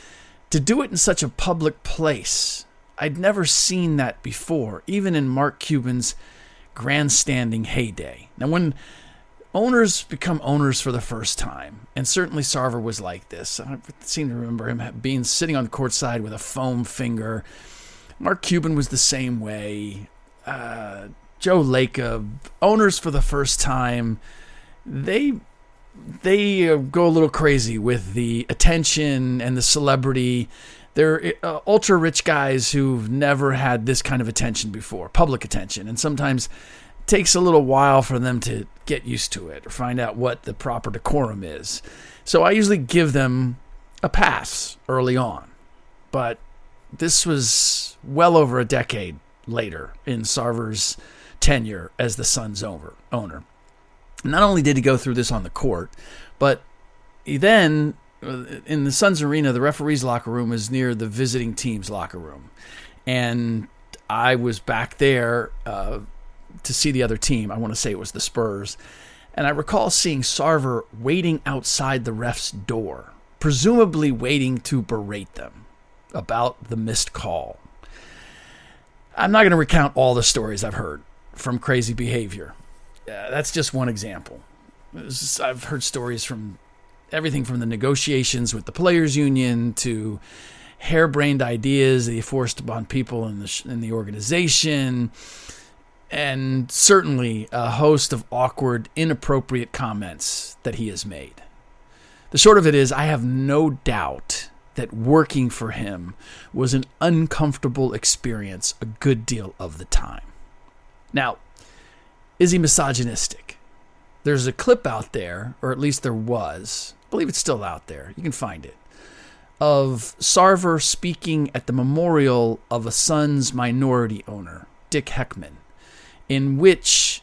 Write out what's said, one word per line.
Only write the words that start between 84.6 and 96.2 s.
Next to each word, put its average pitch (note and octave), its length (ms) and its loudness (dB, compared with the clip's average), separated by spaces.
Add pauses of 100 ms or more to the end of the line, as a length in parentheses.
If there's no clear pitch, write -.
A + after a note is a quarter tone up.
This C3+ 280 -10
is, - 180 -4
I've B2+ 260 -4
heard C3+ 180 -6
stories A#2+ 400 -6
from G#2+ 360 -12 (520)
everything D#3 320 -2
from A#2+ 160 -4
the A#2+ 60 -4
negotiations B2 880 0
with A2 120 -8
the - 60 -12
players' E3 460 4
union B2+ 560 2
to G#2+ 460 -4 (580)
harebrained C#3+ 640 2
ideas C3 640 2
that A#2 80 -2
he A2+ 80 -2
forced B2+ 380 -2
upon A2+ 260 -8
people A#2+ 420 -4
in G#2 120 -8
the G2+ 80 -12
sh-, - 180 -8
in A#2+ 160 -8
the A2 100 -6
organization, B2+ 1200 0 (1000)
and C3 600 -2